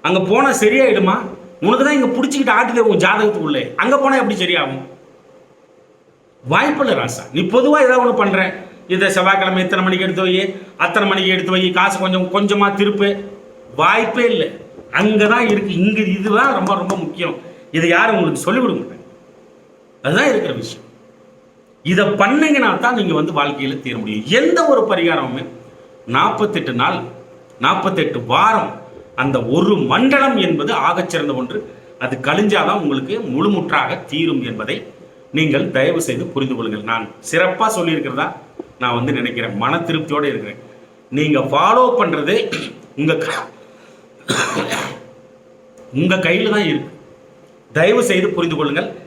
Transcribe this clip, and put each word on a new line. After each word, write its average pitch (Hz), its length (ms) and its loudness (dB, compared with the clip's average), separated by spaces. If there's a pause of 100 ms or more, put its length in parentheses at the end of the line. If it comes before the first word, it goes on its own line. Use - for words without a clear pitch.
அங்க 180 180 2
போனா 240 300 4
சரியாயிடுமா? 214 680 4 (420)
உனக்கு 247 220 4
தான் 294 100 4
இங்க 262 140 2
புடிச்சுக்கிட்டு 247 500 0
ஆட்டுதே 240 220 0
உன் 214 180 4
ஜாதகத்துக்குள்ளே. 185 760 0
அங்க 254 220 2
போனா 269 180 2
எப்படி 202 300 0
சரியாகும்? 139 360 -2 (1700)
வாய்ப்பில்லை 247 480 2
ராசா. 117 280 -6 (100)
நீ 160 80 0
பொதுவா 254 400 4
ஏதாவது 247 280 4
ஒண்ணு 208 60 2
பண்ற, 190 500 0 (220)
இதை 185 220 2
செவ்வாய்க்கிழமை 185 540 2
இத்தனை 185 200 0
மணிக்கு 185 220 0
எடுத்து 185 160 -2
வை, 190 340 0 (220)
அத்தனை 196 320 0
மணிக்கு 190 200 0
எடுத்து 185 220 0
வை, 185 200 2
காசு 185 280 2
கொஞ்சம் 185 320 0
கொஞ்சமா 202 340 2
திருப்பு, 202 580 0 (520)
வாய்ப்பே 220 500 2
இல்லை. 196 260 0 (400)
அங்கதான் 214 600 2
இருக்கு. 196 220 0
இங்க 208 280 2
இதுதான் 202 520 0
ரொம்ப, 190 220 0
ரொம்ப 180 200 -2
முக்கியம். 170 400 -6 (360)
இதை 165 180 0
யாரும் 202 260 4
உங்களுக்கு 165 260 0
சொல்லிக் 233 200 0
கொடுக்க 214 220 0
மாட்டாங்க. - 180 -14 (1000)
அதுதான் 208 260 2
இருக்கிற 214 240 0
விஷயம். - 300 -10 (1000)
இதை 190 220 2
பண்ணீங்கன்னா 240 680 2
தான் 240 200 0
நீங்க 180 180 0
வந்து 151 200 0
வாழ்க்கையில 143 460 -4
தீர 120 180 -6
முடியும். 107 280 -6
எந்த 320 400 2
ஒரு 247 240 4
பரிகாரமுமே 156 560 0 (600)
நாற்பத்தெட்டு 151 680 0
நாள், 147 260 0 (600)
நாற்பத்தெட்டு 165 680 0
வாரம், 196 560 0 (340)
அந்த 131 280 0
ஒரு 180 320 2
மண்டலம் 247 640 2
என்பது 160 360 0
ஆகச்சிறந்த 160 640 -2
ஒன்று. 127 400 -8 (240)
அது 123 220 -4
கழிஞ்சாதான் 196 580 2
உங்களுக்கு 151 400 -2
முழுமுற்றாக 165 840 -2
தீரும் 151 380 -2
என்பதை 113 440 -6 (440)
நீங்கள் 143 400 0
தயவு 160 300 0
செய்து 127 240 -4
புரிந்து 131 300 -4
கொள்ளுங்கள். 107 280 -6
நான் 113 260 -4 (220)
சிறப்பா 185 460 0
சொல்லியிருக்கிறதா 151 540 -2 (480)
நான் 120 160 -2
வந்து 123 160 0
நினைக்கிறேன். 117 460 -4
மன 131 200 0
திருப்தியோட 156 460 -2
இருக்கிறேன். 107 340 -6 (520)
நீங்க 143 300 0
ஃபாலோ 214 600 2
பண்றது 165 520 0 (440)
உங்க 151 200 0
க-, - 320 -6 (2500)
உங்க 170 220 2
கையில 180 340 0
தான் 208 160 0
இருக்கு. 147 240 -4 (840)
தயவு 202 300 4
செய்து 190 260 0
புரிந்து 170 260 -2
கொள்ளுங்கள். 147 360 -2 (160)